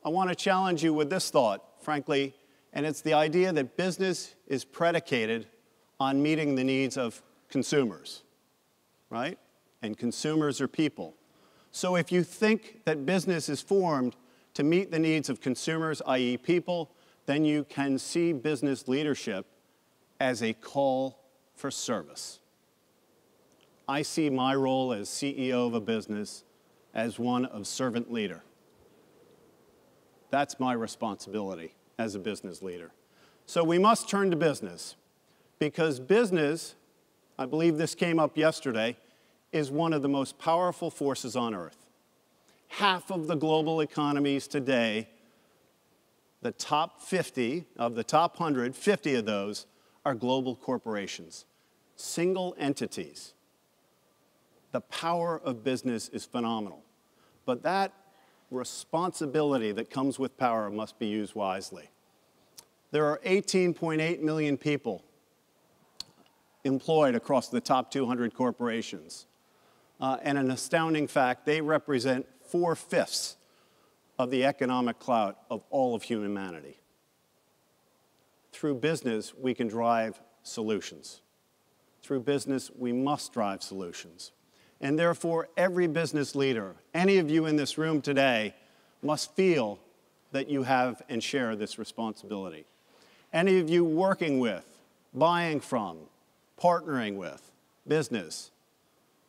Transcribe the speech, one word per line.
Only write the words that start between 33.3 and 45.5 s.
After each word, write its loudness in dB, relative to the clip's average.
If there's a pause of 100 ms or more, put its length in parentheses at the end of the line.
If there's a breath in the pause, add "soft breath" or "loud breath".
So 0
we 4
must 4
turn 2
to 0
business, -2 (640 soft breath)
because 0
business, 2 (640)
I -4
believe 2
this 0
came 2
up 2
yesterday, 2 (560 soft breath)
is 0
one 0
of 0
the 0
most -2
powerful 0
forces -4
on -2
earth. -10 (920 soft breath)
Half 0
of -4
the 0
global 2
economies 0
today, 0 (1300 soft breath)